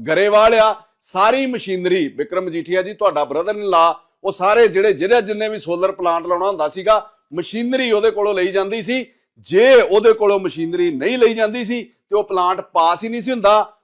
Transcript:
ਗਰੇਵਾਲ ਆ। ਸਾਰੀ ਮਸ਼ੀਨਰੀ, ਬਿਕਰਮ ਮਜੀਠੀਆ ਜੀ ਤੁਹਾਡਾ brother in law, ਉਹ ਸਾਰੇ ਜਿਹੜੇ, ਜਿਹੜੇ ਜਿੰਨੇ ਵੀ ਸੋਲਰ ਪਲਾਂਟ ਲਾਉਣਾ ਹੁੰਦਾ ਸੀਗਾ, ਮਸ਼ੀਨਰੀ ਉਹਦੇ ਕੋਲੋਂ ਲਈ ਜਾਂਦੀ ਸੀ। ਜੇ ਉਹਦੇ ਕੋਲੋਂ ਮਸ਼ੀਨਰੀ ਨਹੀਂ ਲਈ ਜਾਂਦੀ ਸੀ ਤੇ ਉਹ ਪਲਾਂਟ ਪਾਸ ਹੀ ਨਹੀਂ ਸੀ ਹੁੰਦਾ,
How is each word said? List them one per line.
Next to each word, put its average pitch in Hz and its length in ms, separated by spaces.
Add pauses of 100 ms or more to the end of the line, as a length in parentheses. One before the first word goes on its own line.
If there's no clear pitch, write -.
ਗਰੇਵਾਲ 208 460
ਆ। 214 220 (260)
ਸਾਰੀ 226 440
ਮਸ਼ੀਨਰੀ, 185 640
ਬਿਕਰਮ 180 380
ਮਜੀਠੀਆ 170 360
ਜੀ 196 120
ਤੁਹਾਡਾ 160 300
brother 160 300
in 208 80
law, 170 340 (280)
ਉਹ 190 80
ਸਾਰੇ 214 360
ਜਿਹੜੇ, 190 260
ਜਿਹੜੇ 196 280
ਜਿੰਨੇ 214 280
ਵੀ 214 80
ਸੋਲਰ 175 340
ਪਲਾਂਟ 170 360
ਲਾਉਣਾ 180 200
ਹੁੰਦਾ 160 220
ਸੀਗਾ, 202 420 (220)
ਮਸ਼ੀਨਰੀ 240 580
ਉਹਦੇ 208 200
ਕੋਲੋਂ 202 220
ਲਈ 185 140
ਜਾਂਦੀ 196 340
ਸੀ। 240 240 (340)
ਜੇ 233 420
ਉਹਦੇ 214 320
ਕੋਲੋਂ 202 260
ਮਸ਼ੀਨਰੀ 170 560
ਨਹੀਂ 190 220
ਲਈ 233 160
ਜਾਂਦੀ 220 320
ਸੀ 233 180
ਤੇ - 320
ਉਹ 208 80
ਪਲਾਂਟ 185 380
ਪਾਸ 214 420
ਹੀ 226 60
ਨਹੀਂ 233 120
ਸੀ 247 100
ਹੁੰਦਾ, 208 520